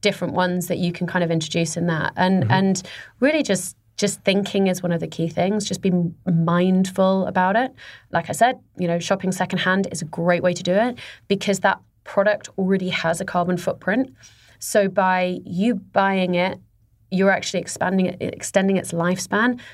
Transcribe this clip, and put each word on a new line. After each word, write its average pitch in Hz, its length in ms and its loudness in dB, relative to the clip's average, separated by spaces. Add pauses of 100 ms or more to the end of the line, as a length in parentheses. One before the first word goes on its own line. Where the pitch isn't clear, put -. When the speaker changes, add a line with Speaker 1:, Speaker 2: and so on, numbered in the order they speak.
Speaker 1:
different 185 340 -2
ones 180 340 0
that 180 100 -2
you 175 140 0
can 175 140 -4
kind 175 180 0
of 165 60 -2
introduce 165 460 -2
in 170 120 -2
that. 160 280 -2
And, 185 280 2
Speaker 2:
Mm-hmm. 104 80 2
Speaker 1:
and 190 300 2 (360)
really 294 240 2
just, - 340 -4 (200)
just 202 260 -2
thinking 196 460 2
is 185 120 0
one 175 120 -2
of 165 80 0
the 160 80 -6
key 165 200 -4
things. 196 360 0
Just 190 160 -6
be 196 100 2
m-, 175 240 0 (100)
mindful 185 1000 2
about 190 300 0
it. 262 180 0 (380)
Like - 180 -2
I - 20 -4
said, 247 280 2 (160)
you 180 100 -2
know, 170 140 0
shopping 190 320 -2
secondhand 185 580 0
is 151 120 -8
a - 20 -6
great 170 360 0
way 180 120 2
to 175 100 -6
do 180 100 0
it 240 260 0 (280)
because 196 340 0
that 196 200 2 (240)
product 208 520 0
already 185 340 0
has 170 300 -2
a 190 40 -6
carbon 180 320 0
footprint. 202 580 -2 (460)
So 202 280 0
by 185 560 0
you 202 300 0
buying 190 640 0
it, 185 240 0 (500)
you're 190 200 4
actually 180 300 -2
expanding 185 460 0
it, - 140 -4
extending - 560 0
its - 160 -4
lifespan, 185 680 0 (160)